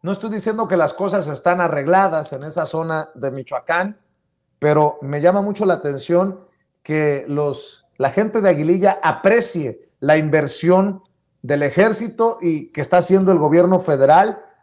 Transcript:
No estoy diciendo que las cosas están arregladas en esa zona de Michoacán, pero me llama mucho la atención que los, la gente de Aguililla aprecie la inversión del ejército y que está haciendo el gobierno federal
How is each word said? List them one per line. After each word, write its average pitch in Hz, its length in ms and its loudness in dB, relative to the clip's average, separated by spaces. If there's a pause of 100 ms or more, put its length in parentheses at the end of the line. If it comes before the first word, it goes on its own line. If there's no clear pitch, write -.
No 180 80 -6
estoy 202 180 -8
diciendo 220 380 -4
que 175 100 0
las 151 160 2
cosas 185 340 -4
están 175 320 -2
arregladas 160 720 0
en 135 120 -10
esa 156 220 -6
zona 160 500 -6
de 127 160 -4
Michoacán, 165 680 -6 (600)
pero 151 420 2
me 143 180 -8
llama 185 220 4
mucho 202 240 -4
la 180 80 4
atención 170 760 -2 (360)
que 151 440 -2
los, 143 580 -6 (120)
la 135 140 0
gente 214 280 -2
de 196 100 4
Aguililla 175 540 2
aprecie 170 840 -2 (100)
la 151 160 2
inversión 165 880 0 (380)
del 147 220 -2
ejército 220 760 0
y 160 320 -4
que - 80 -10
está 180 200 2
haciendo 190 340 4
el 165 60 4
gobierno 175 400 4
federal 160 600 4 (220)